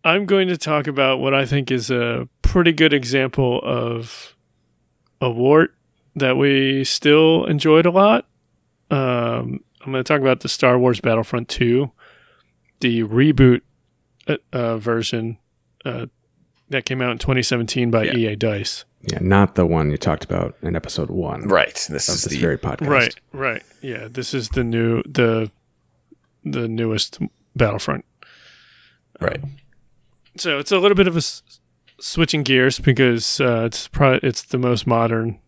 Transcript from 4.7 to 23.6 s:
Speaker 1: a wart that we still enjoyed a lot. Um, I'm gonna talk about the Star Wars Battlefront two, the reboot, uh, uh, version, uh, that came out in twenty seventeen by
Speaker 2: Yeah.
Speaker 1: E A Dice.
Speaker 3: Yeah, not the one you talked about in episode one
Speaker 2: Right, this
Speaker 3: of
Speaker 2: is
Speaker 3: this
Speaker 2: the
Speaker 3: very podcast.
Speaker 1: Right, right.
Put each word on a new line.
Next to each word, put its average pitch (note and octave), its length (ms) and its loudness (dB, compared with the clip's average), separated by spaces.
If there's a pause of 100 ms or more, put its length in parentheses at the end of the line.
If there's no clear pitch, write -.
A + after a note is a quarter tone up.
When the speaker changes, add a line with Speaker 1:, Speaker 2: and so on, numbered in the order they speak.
Speaker 1:
a B2+ 100 0
wart C3+ 440 4 (420)
that C3 200 0
we C3+ 480 2
still D#3 640 4
enjoyed D#3+ 400 4
a F3 40 4
lot. G3+ 360 4 (640)
Um, B2 720 -2 (200)
I'm C3+ 120 -10
gonna C3 100 -2
talk D3 180 0
about C3 200 2
the - 80 -8
Star B2+ 300 2
Wars B2 220 2
Battlefront A#2 480 -2
two, B2 440 0 (880)
the A#2 240 0
reboot, B2+ 560 6 (640)
uh, D3+ 100 -2 (160)
uh, A#2 260 -2
version, A2+ 600 -4 (460)
uh, A#2+ 220 -8 (640)
that C3+ 160 -4
came C3 160 -4
out B2 120 -2
in A2+ 60 -6
twenty B2+ 240 0
seventeen A#2+ 500 -2
by A2+ 120 2
Speaker 2:
Yeah. - 120 -2
Speaker 1:
E A2+ 100 2
A G#2+ 100 -4
Dice. G#2 480 -4 (180)
Speaker 3:
Yeah, - 180 -6
not G2 340 4
the F2+ 120 4
one D#2+ 260 0
you C#2+ 40 -4
talked - 280 -2
about - 380 -6
in F2 120 -4
episode - 360 -6
one - 360 -6
Speaker 2:
Right, - 280 2 (140)
this D2+ 200 -6
Speaker 3:
of - 80 -4
Speaker 2:
is - 80 -6
Speaker 3:
this - 80 -6
Speaker 2:
the C2+ 80 -6
Speaker 3:
very D2+ 180 0
podcast. C#3 300 -6
Speaker 1:
Right, C3 260 2 (180)
right. C3+ 300 -6 (180)